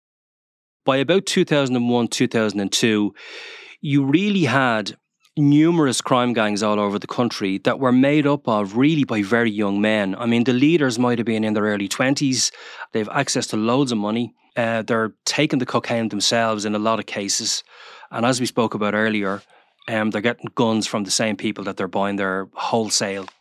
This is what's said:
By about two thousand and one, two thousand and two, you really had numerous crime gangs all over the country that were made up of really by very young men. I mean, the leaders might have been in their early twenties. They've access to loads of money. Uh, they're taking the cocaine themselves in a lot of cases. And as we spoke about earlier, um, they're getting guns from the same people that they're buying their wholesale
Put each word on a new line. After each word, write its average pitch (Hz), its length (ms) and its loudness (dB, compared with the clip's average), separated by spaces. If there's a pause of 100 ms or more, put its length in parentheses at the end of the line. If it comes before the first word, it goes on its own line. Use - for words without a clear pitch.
(840)
By 135 120 4
about 170 280 2
two - 180 2
thousand 139 320 2
and 120 140 2
one, 120 180 2
two 123 200 0
thousand 107 340 0
and 95 100 -2
two, 104 420 2 (680)
you 139 240 2
really 185 400 2
had 120 500 0 (400)
numerous 147 640 4
crime 123 320 0
gangs 107 320 0
all 104 160 2
over 104 180 0
the 92 80 -10
country 104 540 -2
that 120 200 0
were 127 120 2
made 139 340 4
up 143 220 0
of 104 300 0
really 147 260 4
by 113 180 -2
very 117 300 2
young 101 300 0
men. 104 340 0
I 117 100 -6
mean, 117 200 2
the 127 80 4
leaders 135 440 4
might 123 220 2
have 110 60 -2
been 110 180 0
in 107 100 0
their 107 120 0
early 101 240 -2
twenties. 131 640 0 (400)
They've 107 160 -2
access 139 380 -2
to 113 100 -4
loads 120 340 2
of 117 60 0
money. 110 360 -2 (220)
Uh, 113 260 -2
they're 110 320 -2 (120)
taking 147 340 0
the 127 60 -2
cocaine 117 440 -2
themselves 110 560 0
in 104 80 -2
a 107 60 -2
lot 110 180 0
of 104 80 -6
cases. 101 580 -4 (460)
And 117 160 -2
as 127 140 2
we 123 60 -2
spoke 113 280 0
about 104 220 -2
earlier, 104 480 -2 (440)
um, 110 220 -2
they're 104 120 -2
getting 117 340 -4
guns 113 320 0
from 107 160 -4
the 98 80 -8
same 110 240 -2
people 104 300 -6
that 95 120 -8
they're 98 100 -4
buying 98 280 -2
their 95 380 -4
wholesale 101 720 -4 (140)